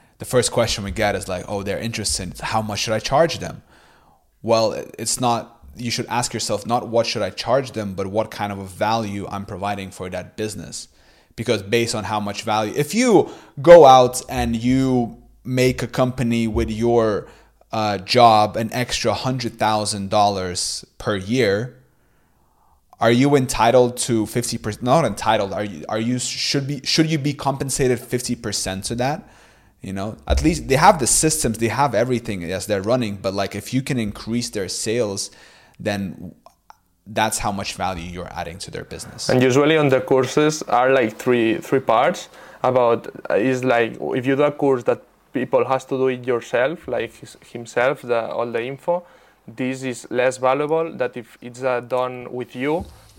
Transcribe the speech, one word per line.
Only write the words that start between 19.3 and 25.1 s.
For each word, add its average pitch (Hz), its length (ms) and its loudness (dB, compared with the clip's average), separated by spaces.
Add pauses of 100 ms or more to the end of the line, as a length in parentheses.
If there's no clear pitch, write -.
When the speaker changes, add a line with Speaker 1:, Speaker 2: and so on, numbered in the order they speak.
Speaker 1:
thousand 107 520 -2
dollars 98 760 0 (120)
per 107 180 -2
year, 107 640 0 (1200)
are 117 120 4
you 135 240 6
entitled 123 640 4
to 110 300 0
fifty 120 320 -4
percent? 107 240 -8
Not 139 220 4
entitled. 104 480 0